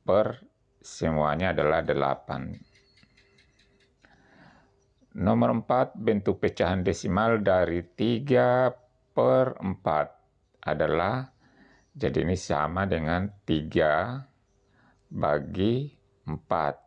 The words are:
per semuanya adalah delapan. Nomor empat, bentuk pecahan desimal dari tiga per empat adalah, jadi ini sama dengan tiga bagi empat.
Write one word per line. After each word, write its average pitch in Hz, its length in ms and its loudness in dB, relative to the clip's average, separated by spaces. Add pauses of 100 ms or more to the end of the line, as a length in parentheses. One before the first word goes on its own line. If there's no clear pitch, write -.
per 107 400 0 (400)
semuanya 80 720 0
adalah 78 320 2
delapan. 69 720 -4 (2750)
Nomor 117 400 2
empat, 123 340 0
bentuk 104 460 0
pecahan 95 400 0
desimal 101 640 0
dari 87 400 2 (100)
tiga 123 800 2 (400)
per 131 480 2
empat 82 480 -2 (560)
adalah, 82 680 0 (640)
jadi 76 320 -2
ini 90 80 0
sama 87 540 -2
dengan 87 400 -2 (160)
tiga 80 800 0 (880)
bagi 90 800 -2 (320)
empat. 78 480 -4 (120)